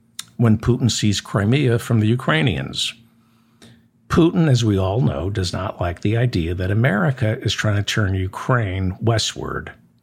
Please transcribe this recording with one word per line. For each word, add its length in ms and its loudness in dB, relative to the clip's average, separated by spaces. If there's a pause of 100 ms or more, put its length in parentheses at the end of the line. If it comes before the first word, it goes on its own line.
(360)
when 200 4
Putin 340 0
seized 340 -2
Crimea 560 2
from 180 0
the 80 2
Ukrainians. 880 -2 (1120)
Putin, 400 4
as 160 2
we 140 2
all 220 0
know, 300 0
does 220 -4
not 280 -6
like 200 -2
the 160 0
idea 380 0
that 160 -4
America 720 0
is 120 -2
trying 220 0
to 80 0
turn 320 0
Ukraine 840 -2
westward 720 -2 (300)